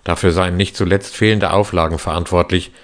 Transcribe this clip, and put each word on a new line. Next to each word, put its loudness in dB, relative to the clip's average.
Dafür 0
seien 0
nicht -2
zuletzt -2
fehlende 2
Auflagen 0
verantwortlich, -2